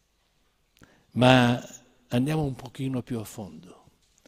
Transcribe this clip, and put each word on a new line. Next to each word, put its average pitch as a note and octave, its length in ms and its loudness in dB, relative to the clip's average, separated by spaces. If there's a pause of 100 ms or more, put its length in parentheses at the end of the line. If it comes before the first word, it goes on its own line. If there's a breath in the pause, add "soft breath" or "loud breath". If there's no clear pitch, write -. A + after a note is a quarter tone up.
(1120 soft breath)
Ma B2 540 4 (420)
andiamo D3 340 -2
un C3+ 120 -4
pochino C3 480 -8
più A#2+ 160 -8
a G#2+ 60 -8
fondo. E2+ 600 -16 (440 soft breath)